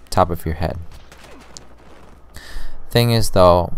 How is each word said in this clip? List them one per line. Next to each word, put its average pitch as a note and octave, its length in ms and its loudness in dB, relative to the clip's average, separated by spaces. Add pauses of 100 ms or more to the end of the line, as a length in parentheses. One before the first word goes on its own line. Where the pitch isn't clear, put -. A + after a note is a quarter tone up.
(100)
top F2 200 2
of E2 140 -6
your D#2+ 120 -6
head. - 200 -6 (2250)
Thing A#2+ 220 2
is, A2+ 180 2
though, F2+ 480 4